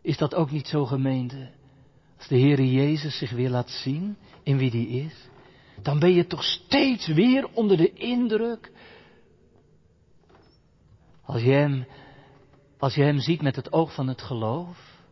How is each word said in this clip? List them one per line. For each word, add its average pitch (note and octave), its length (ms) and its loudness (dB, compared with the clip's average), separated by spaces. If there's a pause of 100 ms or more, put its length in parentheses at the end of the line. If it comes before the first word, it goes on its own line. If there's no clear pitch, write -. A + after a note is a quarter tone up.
Is D3+ 160 -2
dat D3+ 180 -2
ook D#3 160 0
niet D3+ 160 -4
zo, D3 180 -2
gemeente? C3 640 -4 (640)
Als - 100 -20
de C3 120 4
Heere C3+ 320 4
Jezus C#3+ 460 0
zich B2 140 -6
weer B2+ 180 -2
laat B2 200 -4
zien F3 480 -6 (260)
in C#3 140 0
wie C3 140 0
die A#2 160 -2
is, C#3 420 -8 (520)
dan D3 180 0
ben F3+ 140 6
je F3 140 2
toch - 160 -8
steeds - 640 -2
weer A#3+ 460 4
onder G#3 240 2
de E3 160 4
indruk. A#3 800 -2 (2500)
Als A#2+ 180 -6
je B2+ 100 4
hem, C#3 340 2 (920)
als C3+ 180 -2
je C#3+ 80 4
hem D3 160 2
ziet D#3+ 220 -2
met C#3 140 0
het - 180 -8
oog D#3+ 200 0
van C3 140 -4
het C3 140 -8
geloof B2+ 920 -8